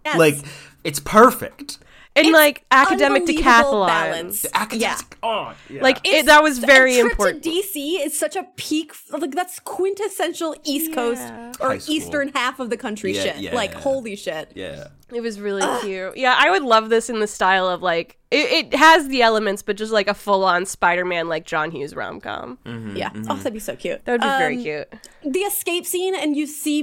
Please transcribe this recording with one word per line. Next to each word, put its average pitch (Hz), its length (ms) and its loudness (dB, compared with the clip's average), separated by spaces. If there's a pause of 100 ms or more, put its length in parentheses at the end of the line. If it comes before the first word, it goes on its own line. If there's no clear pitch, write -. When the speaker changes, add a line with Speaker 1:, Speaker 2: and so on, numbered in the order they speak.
Speaker 1:
Yes. 302 140 -4
Speaker 2:
Like, 151 180 4 (480)
it's 151 160 -6
perfect. - 800 2 (360)
Speaker 3:
And, 311 140 6
Speaker 1:
It's 320 60 6
Speaker 3:
like, 302 360 4
academic 277 540 4
Speaker 1:
unbelievable 311 280 2
Speaker 3:
decathlon. 226 360 4
Speaker 1:
balance. 165 520 -2
Speaker 2:
The - 160 -4
academic, 214 240 -4
Speaker 1:
Yeah. - 420 -6
Speaker 2:
oh, 196 300 -6 (160)
yeah. - 140 -12
Speaker 3:
Like, 262 200 4
Speaker 1:
It's 311 200 2
Speaker 3:
it, 247 40 -2
that 302 160 10
was 302 140 2
very 262 420 6
Speaker 1:
a 233 40 6
trip 233 100 4
Speaker 3:
important. 190 300 -2
Speaker 1:
to 330 80 -4
D 349 120 -2
C 302 400 -6
is 294 160 -6
such 302 180 -4
a 359 100 -6 (100)
peak, 311 380 -6 (180)
like, 294 200 -6
that's 359 280 -6
quintessential 370 1040 -4
East 311 240 -4
Speaker 3:
Yeah. 320 60 -8
Speaker 1:
Coast 240 680 -6
or 269 80 -2
Speaker 2:
High 285 100 -4
school. 311 160 -6
Speaker 1:
Eastern 294 400 -4
half 262 240 -2
of 247 120 -6
the 233 80 -6
country 208 360 -6
Speaker 2:
Yeah, 196 80 -4
Speaker 1:
shit. 185 180 -4
Speaker 2:
yeah. 190 140 -8
Speaker 1:
Like, 214 200 -4
holy 247 420 -4
shit. 156 380 -8
Speaker 2:
Yeah. - 340 -12 (260)
Speaker 3:
It 233 60 -6
was 226 180 -8
really 202 240 -4
Speaker 1:
Ugh. 220 200 -4
Speaker 3:
cute. 190 340 -10
Yeah, 247 200 2
I 294 140 4
would 359 140 0
love 220 240 4
this 226 200 0
in 226 120 -4
the 208 80 -2
style 190 400 2
of, 175 120 -4
like, 170 380 -4 (140)
it, 294 400 0
it - 40 -4
has 311 300 6
the 262 160 0
elements, 214 400 2
but 208 140 -4
just, 220 160 -8
like, 208 160 2
a 202 60 0
full-on 190 520 2
Spider-Man, 175 600 -2
like, 165 180 -4
John 156 240 -4
Hughes 151 240 -10
rom-com. - 720 -10
Speaker 2:
Mm-hmm, 117 300 -12
Speaker 1:
Yeah. - 140 -8
Speaker 2:
mm-hmm. 214 200 -10
Speaker 1:
Oh, 285 60 -4
that'd 220 160 -8
be 214 80 -12
so - 160 -10
cute. - 280 -10
Speaker 3:
That - 80 -6
would 240 80 0
be 262 60 0
very 262 300 0
Speaker 1:
Um, 240 80 -8
Speaker 3:
cute. 151 240 -10 (360)
Speaker 1:
the 294 160 -2
escape 370 460 -4
scene, 370 300 -4
and 302 200 -2
you 302 120 -2
see 294 340 -4